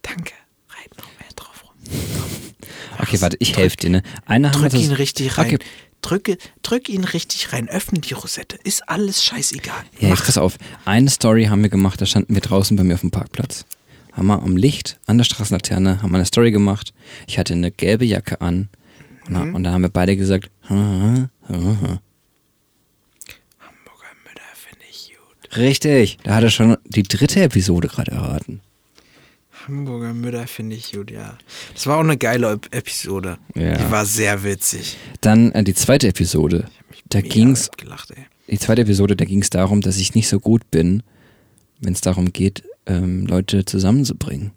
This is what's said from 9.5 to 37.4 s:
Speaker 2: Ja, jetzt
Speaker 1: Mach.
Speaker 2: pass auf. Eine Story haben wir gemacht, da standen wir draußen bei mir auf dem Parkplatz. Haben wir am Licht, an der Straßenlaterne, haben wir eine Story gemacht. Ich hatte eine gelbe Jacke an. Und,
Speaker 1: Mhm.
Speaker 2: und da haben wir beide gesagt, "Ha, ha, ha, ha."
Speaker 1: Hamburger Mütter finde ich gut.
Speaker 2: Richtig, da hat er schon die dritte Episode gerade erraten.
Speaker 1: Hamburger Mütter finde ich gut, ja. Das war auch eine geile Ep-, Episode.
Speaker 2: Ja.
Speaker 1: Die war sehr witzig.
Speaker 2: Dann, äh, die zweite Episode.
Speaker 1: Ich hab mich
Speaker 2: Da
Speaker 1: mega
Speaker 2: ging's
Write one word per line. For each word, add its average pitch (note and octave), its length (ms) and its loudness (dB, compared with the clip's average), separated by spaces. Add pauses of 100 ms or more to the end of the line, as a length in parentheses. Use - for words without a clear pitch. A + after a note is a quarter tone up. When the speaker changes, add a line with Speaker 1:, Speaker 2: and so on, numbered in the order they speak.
Speaker 2:
Ja, G2+ 100 2
jetzt F#2+ 120 4
Speaker 1:
Mach. - 60 -4
Speaker 2:
pass - 120 2
auf. F#2 200 0 (260)
Eine A#2 260 4
Story A2+ 360 4
haben G#2 160 4
wir G#2 80 2
gemacht, G2 300 2
da G2 60 0
standen - 280 0
wir G2 80 2
draußen G2 340 2
bei F#2 80 4
mir F2+ 100 4
auf F2 60 -2
dem F2 100 -2
Parkplatz. - 540 -8 (480)
Haben F#2+ 140 -2
wir G2+ 160 2
am F#2 140 0
Licht, C3+ 500 0
an G#2+ 120 4
der A#2 60 6
Straßenlaterne, F#2+ 760 0
haben F#2+ 80 -2
wir F2+ 80 2
eine F#2 80 2
Story A#2 240 4
gemacht. G2+ 420 0 (340)
Ich - 120 -4
hatte - 160 -2
eine F2 160 0
gelbe A2 340 0
Jacke - 360 -2
an. F2+ 280 -2 (580)
Und, - 60 -8 (160)
Speaker 1:
Mhm. F2 60 -8
Speaker 2:
und F2+ 100 -2
da F2 80 0
haben F2+ 100 2
wir F2+ 60 2
beide F#2 280 2
gesagt, F#2+ 340 0 (180)
"Ha, G2 60 -4
ha, G2+ 560 2 (180)
ha, G2 60 -6
ha." F#2+ 460 -2 (1600)
Speaker 1:
Hamburger - 520 -20 (120)
Mütter - 180 -20 (120)
finde - 360 -20
ich - 260 -20
gut. - 400 -16
Speaker 2:
Richtig, C3 680 4
da G2+ 100 2
hat A2+ 100 6
er A2+ 60 6
schon A2 340 4
die G2+ 200 0
dritte D3+ 380 2
Episode F#2+ 460 2
gerade - 240 -6
erraten. - 480 -6 (1040)
Speaker 1:
Hamburger B2+ 460 -6
Mütter A#2+ 340 -6
finde A2 300 -10
ich - 160 -14
gut, G2+ 180 -12
ja. G#2+ 260 -14 (380)
Das - 120 -8
war C#3+ 120 2
auch D#3+ 40 2
eine D#3 140 2
geile A#2 360 0
Ep-, - 220 -8
Episode. F#2 640 -8 (160)
Speaker 2:
Ja. D#2+ 220 -2
Speaker 1:
Die D#2 140 -2
war G#2+ 160 2
sehr G#2 360 0
witzig. - 540 -4 (240)
Speaker 2:
Dann, A2+ 320 6
äh, A2 100 0
die F#2+ 120 2
zweite C3 340 4
Episode. E2+ 600 0
Speaker 1:
Ich - 100 -20
hab - 100 -20
mich - 180 -20
Speaker 2:
Da G#2 100 0
Speaker 1:
mega F#2 160 -2
Speaker 2:
ging's A#2+ 420 4